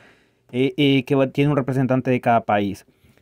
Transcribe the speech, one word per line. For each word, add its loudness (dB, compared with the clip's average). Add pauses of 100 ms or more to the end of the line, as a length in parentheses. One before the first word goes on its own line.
(540)
eh, -2
eh, 2
que -2
va, 2
tiene 0
un -2
representante -2
de 0
cada 0
país. -2 (360)